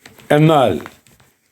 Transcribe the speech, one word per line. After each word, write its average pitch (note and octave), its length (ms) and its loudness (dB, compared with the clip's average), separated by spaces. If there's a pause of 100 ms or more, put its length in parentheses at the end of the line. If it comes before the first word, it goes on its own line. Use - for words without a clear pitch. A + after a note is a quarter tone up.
(380)
എന്നാൽ D3 340 2 (800)